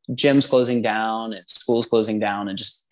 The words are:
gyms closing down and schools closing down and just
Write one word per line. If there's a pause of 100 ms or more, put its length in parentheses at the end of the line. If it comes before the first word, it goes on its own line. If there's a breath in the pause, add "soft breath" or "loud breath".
(100)
gyms
closing
down
and
schools
closing
down
and
just